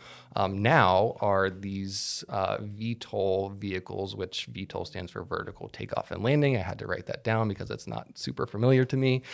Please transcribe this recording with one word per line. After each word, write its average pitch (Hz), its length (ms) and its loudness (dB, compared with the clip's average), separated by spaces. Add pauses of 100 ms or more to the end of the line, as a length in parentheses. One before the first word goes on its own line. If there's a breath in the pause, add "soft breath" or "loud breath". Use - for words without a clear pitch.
(360 loud breath)
um, 98 260 0
now 110 580 6
are 98 300 4
these, 98 760 -6
uh, 101 320 0
V 107 340 -4
tol 98 540 0
vehicles, 98 640 -6
which 95 320 -6
V 104 180 -8
tol - 200 -6
stands 87 260 -10
for - 140 -8
vertical - 440 -8
takeoff - 440 -6
and 92 100 -4
landing. 139 340 4
I 101 40 0
had 85 180 -6
to - 80 -8
write - 200 -4
that - 180 -6
down 113 240 2
because 98 240 -4
it's - 160 -8
not - 280 -10
super - 300 -4
familiar 127 380 6
to 131 120 0
me. 131 260 4 (120)